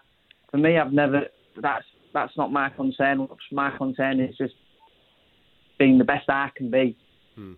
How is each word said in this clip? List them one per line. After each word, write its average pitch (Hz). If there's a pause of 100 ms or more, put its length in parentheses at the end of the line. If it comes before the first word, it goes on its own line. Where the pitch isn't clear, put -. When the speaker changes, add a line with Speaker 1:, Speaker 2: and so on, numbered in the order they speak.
(500)
Speaker 1:
For 143
me, 160
I've 151
never, 143 (300)
that's, 117 (280)
that's -
not 139
my 139
concern. 135
What's 135 (120)
my 139
concern 135
is -
just 131 (1200)
being 131
the 123
best 143
I 120
can 127
be, 123 (400)
Speaker 2:
Hmm. 98